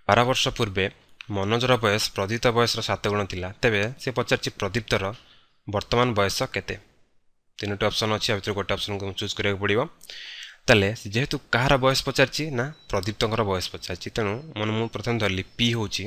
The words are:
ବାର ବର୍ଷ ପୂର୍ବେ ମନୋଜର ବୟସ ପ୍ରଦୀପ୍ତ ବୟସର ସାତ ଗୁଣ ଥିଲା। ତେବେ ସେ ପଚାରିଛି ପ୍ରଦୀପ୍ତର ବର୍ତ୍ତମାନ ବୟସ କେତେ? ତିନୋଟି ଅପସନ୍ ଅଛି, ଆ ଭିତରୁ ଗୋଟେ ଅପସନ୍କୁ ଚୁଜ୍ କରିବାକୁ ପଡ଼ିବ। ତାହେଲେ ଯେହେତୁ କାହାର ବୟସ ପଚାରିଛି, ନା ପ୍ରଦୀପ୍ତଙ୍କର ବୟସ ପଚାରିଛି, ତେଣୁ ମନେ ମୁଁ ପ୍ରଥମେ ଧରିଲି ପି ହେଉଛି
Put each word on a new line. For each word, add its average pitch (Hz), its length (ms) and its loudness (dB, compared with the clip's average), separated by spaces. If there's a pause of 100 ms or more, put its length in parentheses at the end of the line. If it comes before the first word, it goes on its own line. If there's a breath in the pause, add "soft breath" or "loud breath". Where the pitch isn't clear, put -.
ବାର 104 140 8
ବର୍ଷ 127 220 2 (100)
ପୂର୍ବେ 95 320 0 (460)
ମନୋଜର 113 500 2
ବୟସ 107 220 2 (100)
ପ୍ରଦୀପ୍ତ 107 400 0
ବୟସର 113 280 2
ସାତ 104 280 -2
ଗୁଣ 101 160 0
ଥିଲା। 92 220 -6 (100)
ତେବେ 107 240 4 (160)
ସେ - 140 -8
ପଚାରିଛି 123 420 0
ପ୍ରଦୀପ୍ତର 104 500 -2 (640 soft breath)
ବର୍ତ୍ତମାନ 117 460 0
ବୟସ 98 260 2 (140)
କେତେ? 98 220 -6 (840)
ତିନୋଟି 101 260 -4
ଅପସନ୍ 107 280 0
ଅଛି, 104 160 -2
ଆ 110 60 0
ଭିତରୁ 98 180 -2
ଗୋଟେ 98 200 -2
ଅପସନ୍କୁ 98 320 -4 (120)
ଚୁଜ୍ 101 160 -4
କରିବାକୁ 101 280 0
ପଡ଼ିବ। 104 200 2 (840 loud breath)
ତାହେଲେ 101 240 6 (200)
ଯେହେତୁ 123 260 -2 (140)
କାହାର 127 320 2
ବୟସ 131 240 4
ପଚାରିଛି, 139 380 2 (100)
ନା 120 120 0 (220)
ପ୍ରଦୀପ୍ତଙ୍କର 107 540 0
ବୟସ 95 320 0
ପଚାରିଛି, - 400 -8
ତେଣୁ 104 200 0 (200)
ମନେ 107 180 -2
ମୁଁ 110 220 0
ପ୍ରଥମେ 120 260 -2
ଧରିଲି 95 240 0 (140)
ପି 120 160 2
ହେଉଛି 104 340 -4